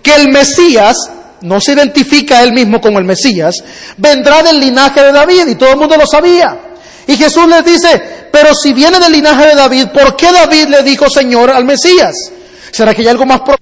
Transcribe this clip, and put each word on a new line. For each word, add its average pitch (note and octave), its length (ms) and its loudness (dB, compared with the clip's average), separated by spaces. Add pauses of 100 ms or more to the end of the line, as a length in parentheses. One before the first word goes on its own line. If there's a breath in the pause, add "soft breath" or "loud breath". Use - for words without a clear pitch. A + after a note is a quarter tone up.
Que D4 140 0
el D4 160 2
Mesías, C#4 640 0 (460)
no F#3 160 -4
se C#4+ 140 -4
identifica C#4 640 -2
a A#3+ 40 2
él B3 100 0
mismo A3+ 300 -2
como G#3+ 160 0
el F#3 60 -4
Mesías, F#3 500 -4 (420 loud breath)
vendrá C#4+ 460 2
del D#4+ 180 0
linaje C4+ 420 0
de C#4 80 4
David, E4 380 2
y A3+ 60 -4
todo C4 160 2
el C#4 80 0
mundo D4+ 180 0
lo D4+ 100 2
sabía. E4+ 680 -2 (320 loud breath)
Y C#4+ 100 -2
Jesús D#4 300 0
les E4 180 2
dice, E4+ 680 -2
"Pero D4 240 2
si C#4+ 200 -4
viene D#4+ 240 0
del E4+ 140 2
linaje D4 340 2
de D4+ 80 4
David, C4 340 0
¿por C4+ 280 0
qué F4 160 0
David D#4 360 2
le C#4+ 140 2
dijo C#4 260 0
Señor B3 400 0
al C4 160 0
Mesías? C#4 500 0 (560 loud breath)
¿Será A3 240 -2
que A3+ 60 -6
hay A3+ 80 0
algo A#3+ 160 0
más C4 160 0
pro-?" C#4 220 -2